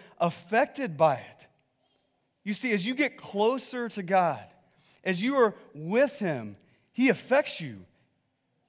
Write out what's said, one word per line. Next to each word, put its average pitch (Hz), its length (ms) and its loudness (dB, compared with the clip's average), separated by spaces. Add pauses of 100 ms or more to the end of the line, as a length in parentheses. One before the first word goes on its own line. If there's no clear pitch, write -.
(200)
affected 220 800 -2
by 151 180 4
it. - 320 -18 (960)
You 208 100 -4
see, 233 200 -2
as 185 120 0
you 254 80 -2
get 269 220 -2
closer 240 720 -2
to 202 140 -10
God, 165 420 2 (600)
as 185 180 0
you 269 120 0
are 226 200 6 (180)
with 202 460 0
Him, 120 380 -4 (340)
He 254 160 2
affects 254 540 0
you. 104 240 -12 (840)